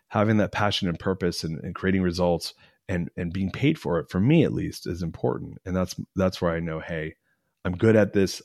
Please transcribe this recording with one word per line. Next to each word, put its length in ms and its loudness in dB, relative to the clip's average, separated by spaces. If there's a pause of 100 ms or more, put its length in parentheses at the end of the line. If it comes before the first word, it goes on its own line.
having 280 4
that 140 2
passion 380 0
and 100 -4
purpose 460 -2
and, 180 -6
and 100 -8
creating 280 0
results 520 0 (360)
and, 260 -4
and 160 -6
being 180 -2
paid 300 0
for 200 -2
it, 100 -6
for 100 -2
me 240 6
at 100 2
least, 320 -6
is 160 -6
important. 640 -4
And 100 -2
that's, 200 -2 (200)
that's 260 0
where 100 2
I 80 -2
know, 220 -6
"Hey, 340 -8 (480)
I'm 140 -2
good 180 6
at 180 6
this. 320 2